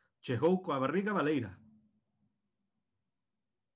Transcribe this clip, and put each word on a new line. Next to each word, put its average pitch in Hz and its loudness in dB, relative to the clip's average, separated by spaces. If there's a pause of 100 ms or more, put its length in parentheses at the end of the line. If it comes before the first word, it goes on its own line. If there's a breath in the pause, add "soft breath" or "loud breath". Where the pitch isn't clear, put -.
(220)
Chegou 156 2
coa 269 -2
barriga 190 0
baleira. 143 0 (2250)